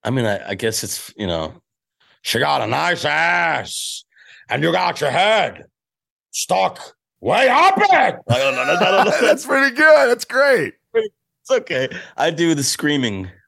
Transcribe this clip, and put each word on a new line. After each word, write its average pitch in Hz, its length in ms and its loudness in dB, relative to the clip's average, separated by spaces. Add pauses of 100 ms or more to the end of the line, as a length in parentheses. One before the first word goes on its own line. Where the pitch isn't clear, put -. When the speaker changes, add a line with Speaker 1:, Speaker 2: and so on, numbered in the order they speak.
Speaker 1:
I 110 60 -6
mean, 127 160 -2
I, 101 240 -4
I 98 60 -6
guess - 280 -6
it's, - 340 -12
you 104 100 -6
know, 80 260 -6 (680)
"She - 160 -4
got 143 220 0
a 107 60 -4
nice 156 380 -2
ass, 156 960 -4 (460)
and 135 140 -4
you 165 80 0
got 175 280 -2
your 143 120 -2
head 190 540 0 (680)
stuck 185 480 -2 (420)
way 254 260 2
up 330 300 4
it." 415 80 2 (440)
I 120 80 4
don't 135 180 0
know. 127 60 -4
I 175 300 0
don't 190 140 4
know. 247 160 0
Speaker 2:
<laughs> - 0 -
That's 269 240 2
pretty 269 300 0
good. 302 340 6
That's 240 160 -2
great. 247 480 0 (200)
Speaker 1:
It's - 580 -6
okay. 143 360 -2 (300)
I 160 140 0
do 165 240 2
the 143 80 -4
screaming 120 680 -2 (180)